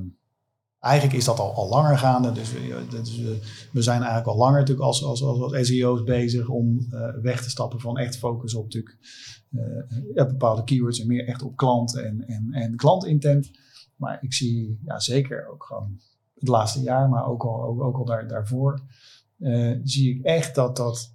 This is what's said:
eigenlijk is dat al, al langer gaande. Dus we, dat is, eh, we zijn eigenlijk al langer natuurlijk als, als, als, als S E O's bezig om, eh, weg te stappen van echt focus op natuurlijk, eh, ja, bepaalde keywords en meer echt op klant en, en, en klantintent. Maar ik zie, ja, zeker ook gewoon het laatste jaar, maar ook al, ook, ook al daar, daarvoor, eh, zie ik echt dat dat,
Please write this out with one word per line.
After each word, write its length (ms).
eigenlijk 380
is 60
dat 140
al, 160
al 140
langer 300
gaande. 340
Dus 200
we, 380
dat 160
is, 140
eh, 60
we 100
zijn 160
eigenlijk 300
al 80
langer 220
natuurlijk 280
als, 180
als, 180
als, 180
als 260
S 40
E 160
O's 160
bezig 460
om, 420
eh, 180
weg 200
te 80
stappen 300
van 180
echt 200
focus 360
op 80
natuurlijk, 360
eh, 120
ja, 120
bepaalde 380
keywords 360
en 60
meer 200
echt 160
op 140
klant 420
en, 280
en, 260
en 240
klantintent. 760
Maar 260
ik 120
zie, 500
ja, 140
zeker 540
ook 120
gewoon 360
het 140
laatste 320
jaar, 280
maar 180
ook 180
al, 200
ook, 180
ook 140
al 80
daar, 240
daarvoor, 520
eh, 460
zie 340
ik 60
echt 300
dat 220
dat, 380